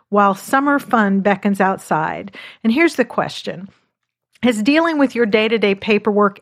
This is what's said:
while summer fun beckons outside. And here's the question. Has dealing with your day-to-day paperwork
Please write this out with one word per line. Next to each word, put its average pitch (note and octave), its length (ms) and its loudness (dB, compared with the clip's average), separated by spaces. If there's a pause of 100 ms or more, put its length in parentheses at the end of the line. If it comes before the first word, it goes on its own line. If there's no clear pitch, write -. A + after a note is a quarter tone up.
(100)
while G3+ 240 4
summer C#4 440 0
fun G3+ 420 0
beckons G3 420 0
outside. F#3 760 -4 (260)
And A3+ 80 0
here's D#4 260 2
the A#3+ 100 0
question. - 640 -6 (720)
Has A3+ 180 2
dealing D#4 380 2
with C4+ 160 2
your A#3 100 0
day-to-day G#3+ 520 0
paperwork G#3 640 0